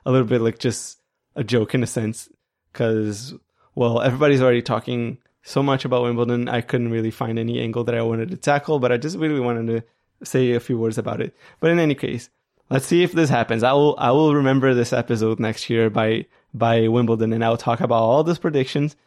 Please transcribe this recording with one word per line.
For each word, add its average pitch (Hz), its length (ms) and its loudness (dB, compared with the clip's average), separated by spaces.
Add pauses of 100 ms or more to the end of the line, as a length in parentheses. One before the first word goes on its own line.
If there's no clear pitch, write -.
a 131 60 0
little 127 160 4
bit, 120 140 2
like, 113 180 0
just - 400 -6 (360)
a 143 80 -6
joke 110 300 0
in 127 100 0
a 113 40 -4
sense, 110 400 -6 (460)
'cause, 110 600 -2 (420)
well, 117 260 0
everybody's 135 400 2
already 123 200 4
talking 120 580 -4 (220)
so - 220 -2
much 135 220 0
about 123 180 0
Wimbledon, 120 460 -2
I 120 120 -2
couldn't 120 300 -4
really 113 200 -2
find 113 280 -6
any 117 200 -4
angle 117 260 -4
that 117 100 -2
I 117 60 -2
wanted 113 300 -2
to 185 60 -10
tackle, 143 400 0
but 123 140 2
I 123 60 2
just 151 200 -6
really 156 220 0
wanted 117 280 -2
to - 580 -8
say 127 260 0
a 120 80 2
few 120 180 -4
words 113 200 -2
about - 240 -6
it. - 120 -6 (280)
But 160 100 2
in 170 80 2
any 151 160 2
case, - 340 -8 (400)
let's 131 160 0
see 175 180 4
if 175 100 -2
this 160 160 2
happens. 117 340 0
I 127 80 4
will, 143 260 4
I 120 140 2
will 147 240 4
remember 135 380 4
this 120 180 2
episode 110 480 0
next 110 300 -4
year 113 200 2
by, 110 360 0 (280)
by 113 360 2
Wimbledon, 113 420 2
and 113 120 -2
I'll 113 140 0
talk 117 220 -2
about 113 240 2
all 131 200 4
those 165 140 0
predictions, 147 680 -2